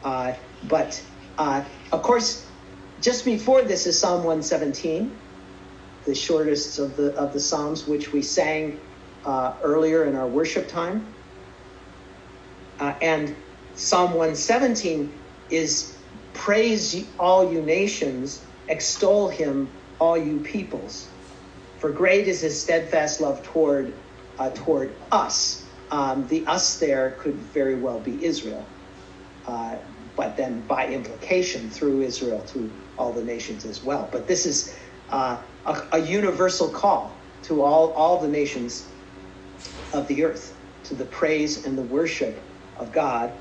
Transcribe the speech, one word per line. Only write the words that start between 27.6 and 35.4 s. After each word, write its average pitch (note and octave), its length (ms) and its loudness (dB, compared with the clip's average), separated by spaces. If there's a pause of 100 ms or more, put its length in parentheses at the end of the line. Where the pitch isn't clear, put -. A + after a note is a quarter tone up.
well B2 240 -2
be B2+ 260 -6
Israel, A#2 400 -2 (840)
uh, A#2 300 -6 (400)
but - 200 -4
then B2+ 320 -4
by C3 180 0
implication C3+ 840 -2
through C3+ 340 0
Israel A#2+ 380 -2 (120)
to A2+ 180 -4 (260)
all A#2+ 160 -2
the A#2 120 -4
nations A2+ 420 -8
as G#2+ 160 -10
well. C#3 280 -4
But A#2+ 160 -6
this - 200 2
is, - 280 -2 (360)
uh, B2+ 260 0 (300)